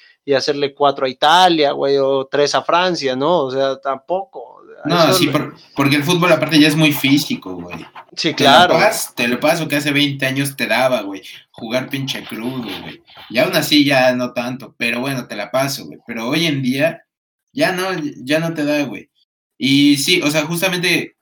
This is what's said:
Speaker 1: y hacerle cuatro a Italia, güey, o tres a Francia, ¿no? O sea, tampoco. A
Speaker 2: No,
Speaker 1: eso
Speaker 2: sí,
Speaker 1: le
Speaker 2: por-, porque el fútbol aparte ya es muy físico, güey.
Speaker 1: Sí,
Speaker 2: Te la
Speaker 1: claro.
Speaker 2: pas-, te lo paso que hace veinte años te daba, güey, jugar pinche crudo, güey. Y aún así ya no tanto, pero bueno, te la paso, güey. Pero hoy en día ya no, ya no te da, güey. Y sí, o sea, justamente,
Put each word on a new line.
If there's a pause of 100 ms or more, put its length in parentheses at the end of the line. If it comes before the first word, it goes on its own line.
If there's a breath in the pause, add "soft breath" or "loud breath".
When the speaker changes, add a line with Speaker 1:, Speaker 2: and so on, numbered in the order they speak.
(240 soft breath)
Speaker 1:
y
hacerle
cuatro
a
Italia,
güey,
o
tres
a
Francia,
¿no?
O
sea,
tampoco. (240)
A
Speaker 2:
No,
Speaker 1:
eso
Speaker 2:
sí,
Speaker 1:
le
Speaker 2:
por-, (200 loud breath)
porque
el
fútbol
aparte
ya
es
muy
físico,
güey. (360)
Speaker 1:
Sí,
Speaker 2:
Te
la
Speaker 1:
claro.
Speaker 2:
pas-,
te
lo
paso
que
hace
veinte
años
te
daba,
güey, (280 loud breath)
jugar
pinche
crudo, (140)
güey. (280 loud breath)
Y
aún
así
ya
no
tanto,
pero
bueno,
te
la
paso,
güey.
Pero
hoy
en
día (500)
ya
no, (340)
ya
no
te
da,
güey. (560)
Y
sí,
o
sea,
justamente,